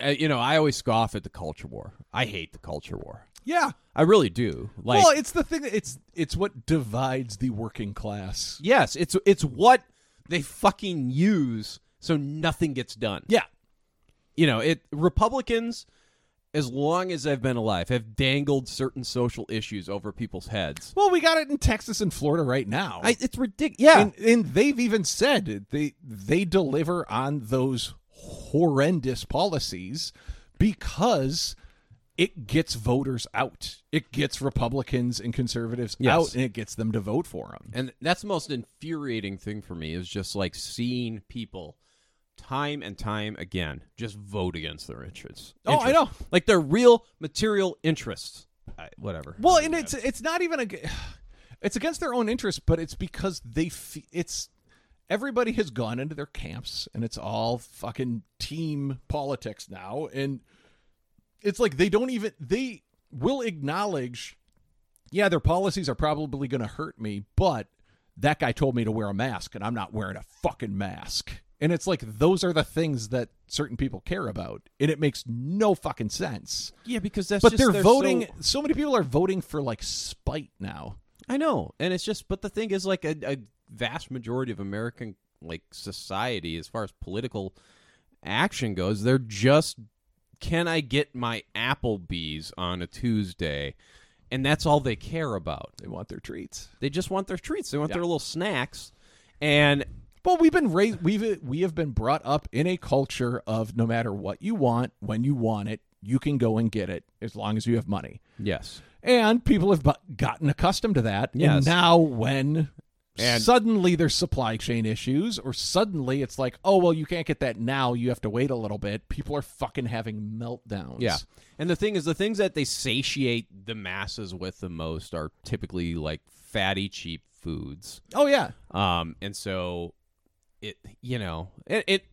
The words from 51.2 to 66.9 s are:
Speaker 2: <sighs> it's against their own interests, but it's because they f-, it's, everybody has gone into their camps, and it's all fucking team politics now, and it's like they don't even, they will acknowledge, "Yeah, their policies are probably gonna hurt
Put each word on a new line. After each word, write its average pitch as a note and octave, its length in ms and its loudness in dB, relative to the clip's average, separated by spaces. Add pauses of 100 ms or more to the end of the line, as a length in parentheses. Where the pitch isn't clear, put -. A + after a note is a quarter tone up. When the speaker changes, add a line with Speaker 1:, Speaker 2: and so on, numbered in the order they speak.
Speaker 2:
<sighs> - 400 -20
it's G3+ 140 -2
against D4+ 240 -2
their C#4 140 -2
own A#3 140 0
interests, G#3+ 360 -2
but E3 140 4
it's E3 160 -8
because F#3+ 500 -6
they C#3 220 -4
f-, - 320 -14 (140)
it's, - 360 -8 (600)
everybody A3+ 440 -2
has G3 180 -2
gone A#2 280 -4
into D3 160 -8
their C#3+ 120 -8
camps, - 680 -12
and A2+ 100 -4
it's - 140 -8
all A2+ 400 -2
fucking A#2 640 -8 (160)
team C#3+ 720 -6
politics C3+ 640 -6
now, G2 420 -10
and C3+ 280 -4 (1040)
it's G3+ 180 0
like F#3+ 160 2
they G#3 120 4
don't A3 220 2
even, A3 300 -4
they G#3 420 -4 (280)
will G3+ 300 0
acknowledge, D#3 960 -4 (720)
"Yeah, G3 180 2
their E3+ 120 2
policies F3+ 480 0
are B2+ 80 -2
probably D3 520 -2
gonna A#2+ 200 -4
hurt - 320 -12